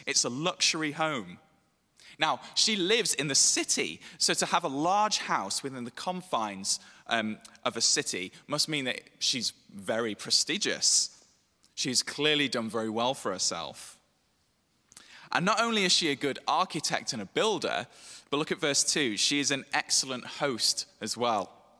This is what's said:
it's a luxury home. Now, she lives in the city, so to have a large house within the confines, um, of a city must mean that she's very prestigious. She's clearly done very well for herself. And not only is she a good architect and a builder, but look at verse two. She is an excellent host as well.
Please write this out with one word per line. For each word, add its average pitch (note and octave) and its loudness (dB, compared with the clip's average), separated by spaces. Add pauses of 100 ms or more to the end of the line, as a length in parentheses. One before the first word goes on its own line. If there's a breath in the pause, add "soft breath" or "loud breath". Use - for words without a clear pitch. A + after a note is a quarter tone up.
it's C#3 2
a C3+ 0
luxury D#3 0
home. C#3+ -2 (800 loud breath)
Now, D3+ 2 (140 loud breath)
she A3 4
lives G3 2
in C#3+ -2
the C3+ 0
city, - 2 (180 loud breath)
so - 4
to F3+ 2
have F3 2
a E3+ -2
large F#3 2
house A2+ -2
within C3 -8
the A#2+ -8
confines, A2 -4 (300 loud breath)
um, G#2+ 0 (260 loud breath)
of A#2+ -2
a A2+ -4
city G2+ 0 (160 loud breath)
must D3 0
mean D3+ -2
that B2 -4 (180)
she's - -2 (220)
very A2 -2
prestigious. - 0 (640)
She's - 0
clearly D3 2
done A2+ -2
very A2 -2
well A#2 0
for - -4
herself. - -6 (1300 loud breath)
And E3 2
not G#3 4
only A3+ 2
is F3 4
she - 2
a C#3 0
good C3+ -2
architect D#3+ 0
and A#2 -6
a G2 -8
builder, E3+ 0 (420 loud breath)
but C#3 0
look D3+ 0
at - -4
verse C#3+ 2
two. B2+ 2
She C#3+ 2
is C3+ 0
an C#3 -2
excellent C3 -2
host - -2 (140)
as - -6
well. A2+ 0 (300)